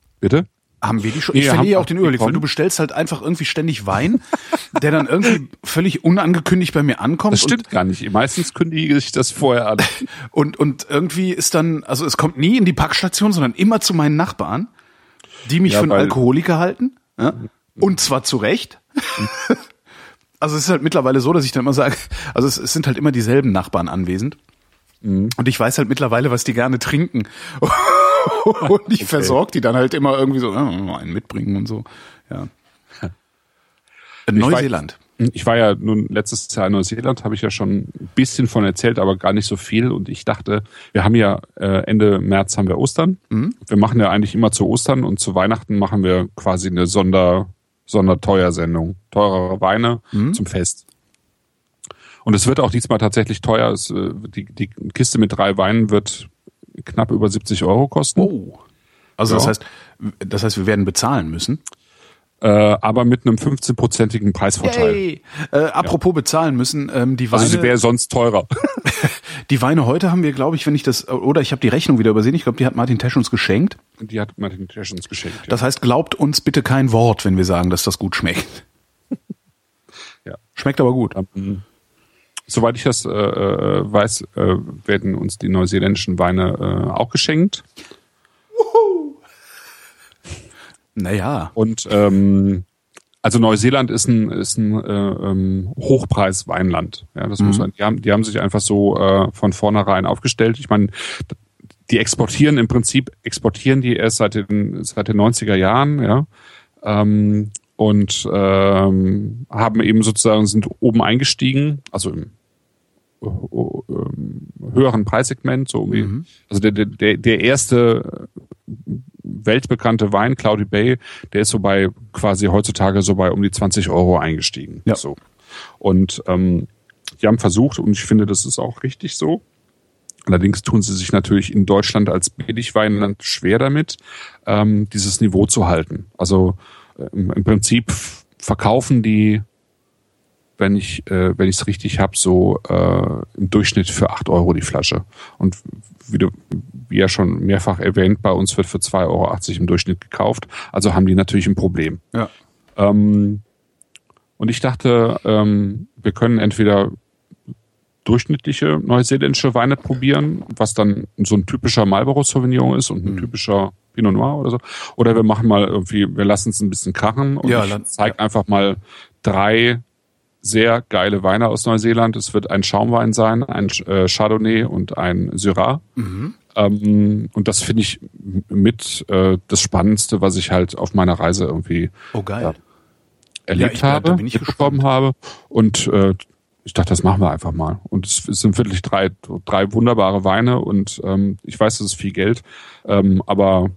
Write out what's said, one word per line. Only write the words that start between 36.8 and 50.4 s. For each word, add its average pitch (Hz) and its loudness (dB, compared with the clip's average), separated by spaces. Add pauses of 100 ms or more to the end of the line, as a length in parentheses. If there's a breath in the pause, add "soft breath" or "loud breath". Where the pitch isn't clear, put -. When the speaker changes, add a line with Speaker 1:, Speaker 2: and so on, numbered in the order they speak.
Speaker 1:
habe 107 -4
ich 104 -6
ja 104 -2
schon 101 -4
ein - -6
bisschen 127 2
von 113 0
erzählt, 101 0
aber 95 2
gar 92 0
nicht 104 0
so 101 -4
viel. 117 -2
Und 95 -4
ich - -14
dachte, 104 -2 (300 loud breath)
wir 92 2
haben 104 4
ja, 104 2 (160)
äh, 95 0
Ende 107 4
März 98 0
haben 98 0
wir 90 -2
Ostern. 160 0 (100)
Speaker 2:
Mhm. 127 -2 (120)
Speaker 1:
Wir 107 -2
machen 110 4
ja 98 4
eigentlich 101 0
immer 113 2
zu 101 0
Ostern 127 0
und - -2
zu 95 -4
Weihnachten 104 0
machen 98 0
wir 92 2
quasi 92 -2
eine 90 0
Sonder-, 92 2 (380)
Sonderteuersendung. 87 0 (140)
Teurere 95 0
Weine 113 0 (120)
Speaker 2:
Mhm. 117 0
Speaker 1:
zum 107 -4